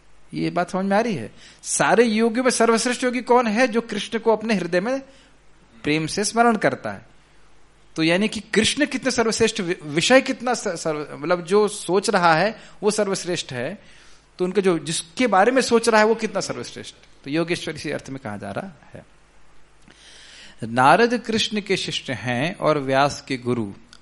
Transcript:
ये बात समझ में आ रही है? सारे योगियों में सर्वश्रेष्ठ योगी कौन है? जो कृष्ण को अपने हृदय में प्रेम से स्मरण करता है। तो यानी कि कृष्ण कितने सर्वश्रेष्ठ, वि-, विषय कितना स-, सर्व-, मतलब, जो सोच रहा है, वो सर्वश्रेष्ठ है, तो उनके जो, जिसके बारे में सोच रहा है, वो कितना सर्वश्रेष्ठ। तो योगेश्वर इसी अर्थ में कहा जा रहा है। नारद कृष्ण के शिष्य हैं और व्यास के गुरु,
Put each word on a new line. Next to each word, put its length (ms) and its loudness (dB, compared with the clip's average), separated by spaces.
ये 160 -4
बात 200 -2
समझ 160 -4
में 120 2
आ 20 4
रही 160 0
है? 160 -8
सारे 400 2
योगियों 400 2
में 80 4
सर्वश्रेष्ठ 520 2
योगी 180 -2
कौन 260 4
है? 200 2
जो 140 0
कृष्ण 380 -6
को 140 2
अपने 200 0
हृदय 260 0
में 200 -2
प्रेम 240 0
से 160 -4
स्मरण 320 2
करता 360 -2
है। 140 -16
तो 80 0
यानी 240 2
कि 120 -6
कृष्ण 460 0
कितने 260 -4
सर्वश्रेष्ठ, 500 0
वि-, 220 -6
विषय 380 4
कितना 320 -4
स-, 140 -6
सर्व-, 500 -6
मतलब, 260 -2
जो 240 2
सोच 420 -2
रहा 260 6
है, 240 0
वो 80 4
सर्वश्रेष्ठ 600 -4
है, 480 -10
तो 60 0
उनके 160 0
जो, 180 2
जिसके 480 -2
बारे 240 4
में 100 2
सोच 280 2
रहा 120 6
है, 60 6
वो 80 4
कितना 260 -4
सर्वश्रेष्ठ। 540 -10
तो 60 -12
योगेश्वर 460 -4
इसी 160 -8
अर्थ 180 -8
में 100 -10
कहा 180 -8
जा 140 -12
रहा 200 -8
है। 120 -20
नारद 540 4
कृष्ण 440 -4
के 160 -2
शिष्य 360 -8
हैं 420 -4
और 220 0
व्यास 500 0
के 100 -4
गुरु, 360 -4